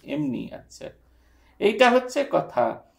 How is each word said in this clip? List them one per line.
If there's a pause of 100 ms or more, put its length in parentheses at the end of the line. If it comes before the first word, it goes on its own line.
এমনি,
আচ্ছা। (680)
এইটা
হচ্ছে
কথা। (160)